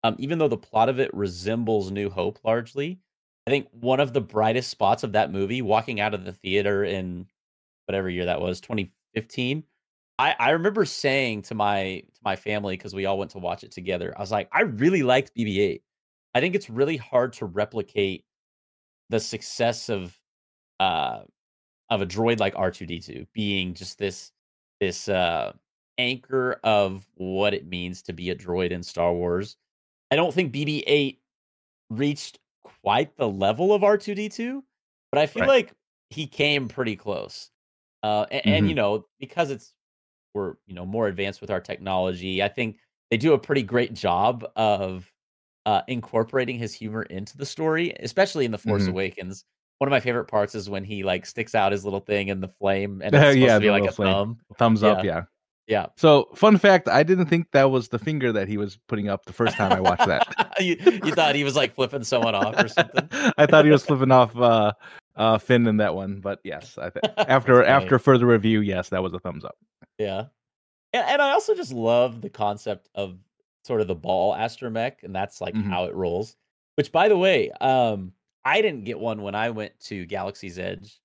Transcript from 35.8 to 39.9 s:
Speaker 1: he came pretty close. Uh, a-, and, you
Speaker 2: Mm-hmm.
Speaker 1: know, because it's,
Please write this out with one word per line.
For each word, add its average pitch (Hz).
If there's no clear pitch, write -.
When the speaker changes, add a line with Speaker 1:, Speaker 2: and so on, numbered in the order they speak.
Speaker 1:
he 156
came 143
pretty 113
close. 71
Uh, 107
a-, -
and, -
you -
Speaker 2:
Mm-hmm. -
Speaker 1:
know, 107
because 143
it's, 127